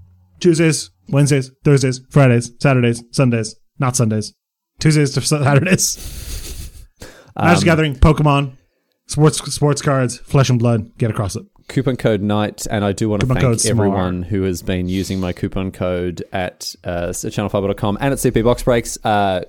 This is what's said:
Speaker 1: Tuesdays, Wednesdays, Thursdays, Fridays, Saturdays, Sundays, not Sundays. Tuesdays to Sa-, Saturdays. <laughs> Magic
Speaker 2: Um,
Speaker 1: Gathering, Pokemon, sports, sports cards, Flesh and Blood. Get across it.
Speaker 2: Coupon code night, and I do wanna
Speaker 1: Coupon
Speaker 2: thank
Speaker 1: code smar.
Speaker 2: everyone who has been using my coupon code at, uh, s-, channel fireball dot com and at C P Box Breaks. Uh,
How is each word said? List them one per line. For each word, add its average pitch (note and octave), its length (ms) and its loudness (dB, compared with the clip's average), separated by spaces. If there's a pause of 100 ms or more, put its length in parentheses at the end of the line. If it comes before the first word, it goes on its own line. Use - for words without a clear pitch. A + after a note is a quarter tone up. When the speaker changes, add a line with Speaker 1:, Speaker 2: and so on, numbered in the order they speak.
(400)
Speaker 1:
Tuesdays, E3 500 2 (180)
Wednesdays, C#3 440 2 (120)
Thursdays, C3 460 2
Fridays, B2 500 4
Saturdays, A#2+ 520 2
Sundays, A#2 440 0 (220)
not C3 180 -2
Sundays. A2 380 0 (460)
Tuesdays D3+ 340 2
to C#3 80 -2
Sa-, D3+ 220 -2
Saturdays. C#3+ 880 0
<laughs> - 540 -12 (500)
Magic D#3+ 240 4
Speaker 2:
Um, C#3+ 60 0
Speaker 1:
Gathering, D#3 300 2
Pokemon, C#3 560 4 (560)
sports, D3+ 300 2 (160)
sports D3 280 0
cards, C3 360 0
Flesh - 320 2
and B2 100 2
Blood. A#2 380 0
Get A#2 120 0
across G#2 280 -4
it. - 60 -12 (260)
Speaker 2:
Coupon C3 260 -2
code A2+ 260 0
night, G#2 480 -2
and G#2+ 140 -2
I G2+ 80 0
do A2 160 -2
wanna G#2 140 0
Speaker 1:
Coupon B2+ 140 0
Speaker 2:
thank - 100 0
Speaker 1:
code A#2 140 2
smar. G#2+ 100 -2
Speaker 2:
everyone F#2+ 540 0
who F#2+ 200 -2
has F#2 180 -2
been F2+ 280 -4
using F#2+ 320 -4
my F2+ 100 -4
coupon F#2+ 400 -6
code F2+ 500 -4 (120)
at, - 500 -8
uh, F2 260 -6
s-, F#2 120 -8 (100)
channel G#2 160 -4
fireball G2 220 -2
dot G2 80 -4
com G2+ 240 -4
and C#3 100 0
at B2+ 80 -4
C B2+ 120 0
P A2+ 100 2
Box A#2+ 220 0
Breaks. A#2+ 420 -2
Uh, G2+ 440 0